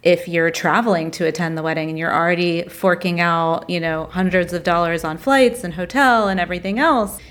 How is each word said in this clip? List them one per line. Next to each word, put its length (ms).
if 240
you're 240
traveling 600
to 140
attend 320
the 60
wedding 260
and 80
you're 160
already 520
forking 540
out, 480
you 120
know, 320
hundreds 420
of 100
dollars 400
on 140
flights 460
and 100
hotel 540
and 120
everything 380
else. 400